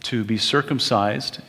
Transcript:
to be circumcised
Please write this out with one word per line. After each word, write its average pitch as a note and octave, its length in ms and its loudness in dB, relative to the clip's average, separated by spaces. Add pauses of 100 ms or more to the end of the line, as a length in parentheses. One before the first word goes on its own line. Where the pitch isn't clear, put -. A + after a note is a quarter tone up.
to A2+ 200 -2
be G#2+ 140 0
circumcised A#2 1120 0